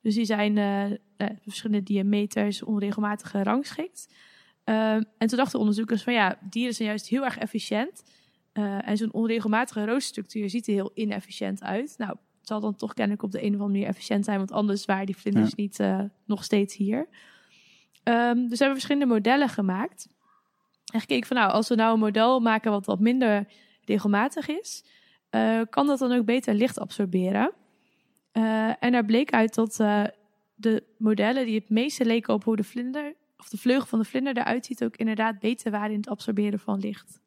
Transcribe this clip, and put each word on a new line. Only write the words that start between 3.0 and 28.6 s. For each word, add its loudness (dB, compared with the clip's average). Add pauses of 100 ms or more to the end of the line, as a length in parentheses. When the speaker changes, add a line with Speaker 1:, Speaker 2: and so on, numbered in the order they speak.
Speaker 1:
gerangschikt. -2 (500)
Ehm, 2 (160)
en 2
toen 0
dachten 0
onderzoekers 0
van, -2
"Ja, 2 (120)
dieren -2
zijn -2
juist -6
heel 0
erg -4
efficiënt. -4 (500)
Eh, -4
en 0
zo'n -4
onregelmatige 0
roosterstructuur -4
ziet -6
er -2
heel -2
inefficiënt -6
uit." -6
Nou, -6
het -16
zal -4
dan -4
toch -10
kennelijk -2
op -4
de -6
een -4
of -4
andere -2
manier 0
efficiënt -2
zijn, -2
want -4
anders -2
waren -2
die -6
vlinders 2
Speaker 2:
Ja. -4
Speaker 1:
niet, -6
eh, 2 (240)
nog -4
steeds 0
hier. -2 (920)
Ehm, 2
dus 0 (100)
we 6
hebben 4 (120)
verschillende 0
modellen 4
gemaakt. -4 (840)
En 0
gekeken -2
van, -2
"Nou, 4
als 2
we 2
nou 4
een 2
model 4
maken 2
wat 0
wat 0
minder 4 (380)
regelmatig 0
is, -8 (460)
eh, 2 (100)
kan 2
dat 2
dan 0
ook 2
beter 0
licht 0
absorberen?" 0 (800)
Eh, 0 (140)